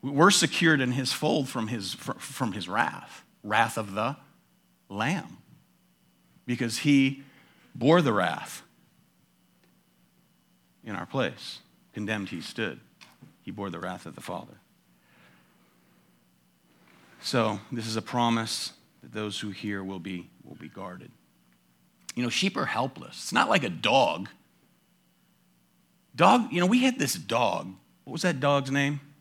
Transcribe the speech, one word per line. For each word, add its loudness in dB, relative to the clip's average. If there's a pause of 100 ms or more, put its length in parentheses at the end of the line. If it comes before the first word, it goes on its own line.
We're 6
secured 4
in 0
his -2
fold 0
from -4
his, -6
fr-, -8
from -6
his -8
wrath, -2 (200)
wrath 2
of -6
the -2 (720)
Lamb, -4 (1040)
because -2
he 4 (520)
bore 6
the 2
wrath -2 (2250)
in -8
our -6
place. -6 (340)
Condemned -6
he -8
stood. -6 (640)
He -12
bore -8
the -10
wrath -8
of -14
the -16
Father. -10 (2750)
So 0 (100)
this -6
is -4
a -2
promise 0 (320)
that -20
those -6
who -6
hear -6
will -8
be, -10 (160)
will -18
be -16
guarded. -16 (1040)
You -2
know, 0
sheep 0
are 0
helpless. -4
It's -10
not 4
like 4
a -2
dog. 2 (1900)
Dog, 6
you 0
know, 4
we 6
had 2
this 0
dog. 0 (320)
What -10
was -6
that 0
dog's 2
name? 0 (220)